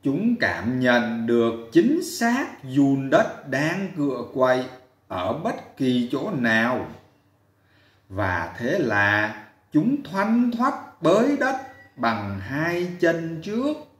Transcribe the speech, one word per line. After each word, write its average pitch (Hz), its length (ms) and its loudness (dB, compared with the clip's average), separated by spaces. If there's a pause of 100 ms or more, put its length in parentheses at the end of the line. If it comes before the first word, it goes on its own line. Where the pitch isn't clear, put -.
Chúng 196 360 2
cảm 101 400 -2
nhận 117 480 2
được 113 440 2
chính 269 320 4
xác 247 440 -2 (160)
giun 135 460 2
đất - 400 0
đang 160 480 -4
cựa 131 260 -4 (100)
quậy 127 320 2 (420)
ở 95 260 -4
bất 175 440 -8
kỳ 123 340 2
chỗ 147 200 -4
nào. 120 560 0 (1200)
Và 92 480 -2
thế 131 220 -2
là 202 580 2 (360)
chúng 269 300 2
thoăn 226 540 2
thoắt 269 160 2 (280)
bới 220 360 4
đất 262 200 0 (380)
bằng 104 440 -2
hai 170 600 -4
chân 165 440 0
trước 262 340 -2 (220)